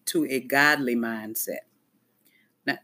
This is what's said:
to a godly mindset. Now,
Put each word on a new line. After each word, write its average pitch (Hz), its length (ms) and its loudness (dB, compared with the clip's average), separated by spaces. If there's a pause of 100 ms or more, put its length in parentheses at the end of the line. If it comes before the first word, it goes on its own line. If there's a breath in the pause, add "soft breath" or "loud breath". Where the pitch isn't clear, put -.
to - 180 0
a 131 160 -2
godly 135 560 4
mindset. 110 720 -4 (1000)
Now, 143 180 -4